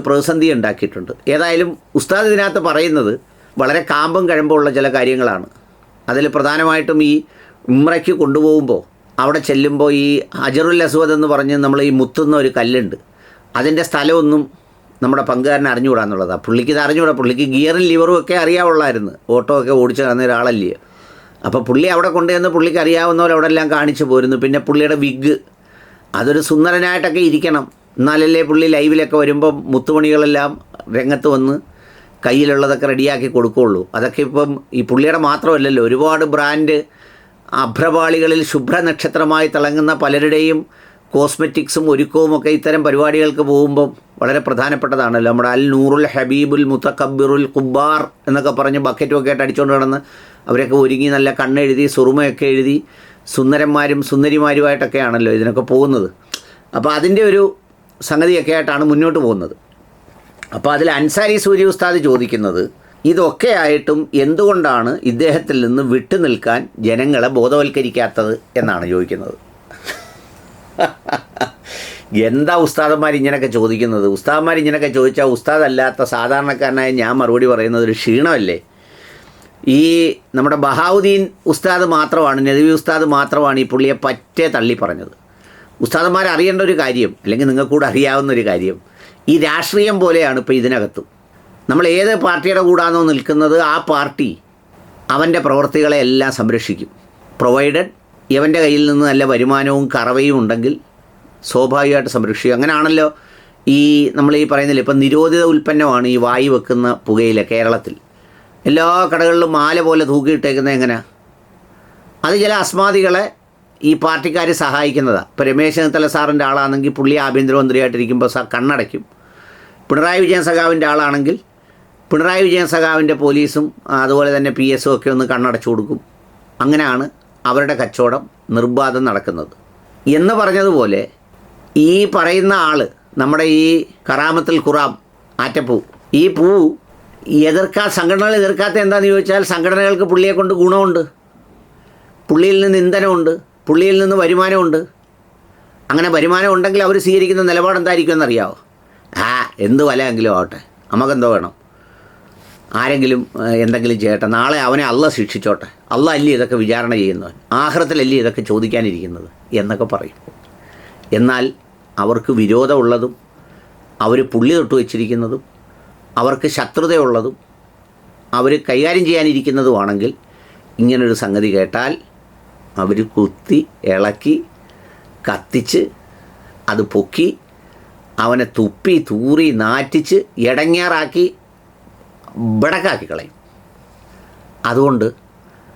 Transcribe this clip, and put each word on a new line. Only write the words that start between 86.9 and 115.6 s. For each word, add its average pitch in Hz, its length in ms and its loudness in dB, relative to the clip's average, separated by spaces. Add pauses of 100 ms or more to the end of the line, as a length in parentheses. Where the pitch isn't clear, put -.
അല്ലെങ്കിൽ 123 280 0
നിങ്ങൾക്ക് 135 220 -2
കൂടെ 143 180 2
അറിയാവുന്ന 135 440 0
ഒരു 117 140 0
കാര്യം, 92 280 -2 (540)
ഈ 165 40 4 (120)
രാഷ്ട്രീയം 196 560 0
പോലെയാണ് 160 380 2
ഇപ്പോൾ 131 180 0
ഇതിനകത്തും. 113 460 -4 (640)
നമ്മൾ 160 140 2 (120)
ഏത് 202 160 2 (100)
പാർട്ടിയുടെ 180 460 0
കൂടാണോ 170 400 2
നിൽക്കുന്നത് 151 460 0 (180)
ആ - 20 0 (160)
പാർട്ടി 143 400 -4 (840)
അവൻ്റെ 160 300 0
പ്രവർത്തികളെ 143 600 0
എല്ലാം 131 320 0
സംരക്ഷിക്കും. 110 500 -2 (520)
പ്രൊവൈഡഡ് 143 500 0 (460)
ഇവൻ്റെ 156 280 2
കയ്യിൽ 147 260 2
നിന്ന് 143 200 2
നല്ല 135 120 2 (100)
വരുമാനവും 139 520 0 (100)
കറവയും 135 460 0
ഉണ്ടെങ്കിൽ 117 340 -2 (760)
സ്വാഭാവികമായിട്ട് 135 640 0
സംരക്ഷിക്കും. 117 420 0
അങ്ങനെയാണല്ലോ 156 500 0 (720)
ഈ 147 40 4 (360)
നമ്മൾ 143 240 2
ഈ - 20 2 (100)
പറയുന്നില്ല, 139 320 0
ഇപ്പം 139 200 0
നിരോധിത 160 480 2
ഉൽപ്പന്നമാണ് 151 640 0
ഈ - 100 2
വായി 127 300 0
വെക്കുന്ന 123 340 -2 (180)
പുകയില 110 360 2 (100)
കേരളത്തിൽ. 113 420 -2 (720)
എല്ലാ 160 180 2 (260)
കടകളിലും 165 460 2
മാല 156 180 0 (120)
പോലെ 160 220 2
തൂക്കിയിട്ടേക്കുന്നത് 139 640 0
എങ്ങനെയാ? 123 240 -2 (1300)
അത് 170 160 0
ചില 208 100 2 (120)
അസ്മാദികളെ 190 600 2 (560)
ഈ 156 140 2 (100)
പാർട്ടിക്കാർ 160 440 -2 (160)
സഹായിക്കുന്നതാണ്. 135 680 0
ഇപ്പോൾ 139 180 -2
രമേശ് 151 280 0